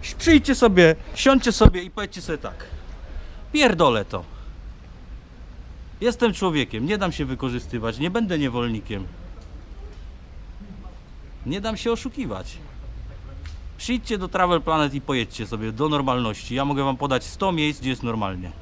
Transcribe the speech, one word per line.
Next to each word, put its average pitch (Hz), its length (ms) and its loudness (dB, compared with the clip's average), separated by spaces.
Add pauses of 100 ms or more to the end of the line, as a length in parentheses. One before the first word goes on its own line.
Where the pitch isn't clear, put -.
(140)
Przyjdźcie 294 420 6
sobie, 180 400 8 (200)
siądźcie 262 360 6
sobie 180 320 10
i 185 80 -10
powiedzcie 196 300 -6
sobie 156 160 -4
tak: - 280 -10 (880)
„Pierdolę 165 520 6
to. 90 180 -6 (1800)
Jestem 226 320 4
człowiekiem, 143 520 0
nie 202 120 0
dam 190 140 0
się 151 140 -2
wykorzystywać, 120 720 -4
nie 151 140 0
będę 185 280 0
niewolnikiem. 117 680 -2 (2500)
Nie 175 160 -4
dam 220 160 -4
się 233 140 0
oszukiwać”. 202 680 -6 (1200)
Przyjdźcie 233 400 -2
do 185 100 -2
Travel 175 340 4
Planet 151 320 2
i 139 80 -4
pojedźcie 117 460 -2
sobie 110 240 -4
do 131 180 0
normalności. 123 680 0
Ja 135 100 0
mogę 139 180 0
wam 135 140 0
podać 131 260 0
sto - 280 -2
miejsc, 151 280 0
gdzie 131 100 -4
jest 123 140 -4
normalnie. 98 480 -4 (100)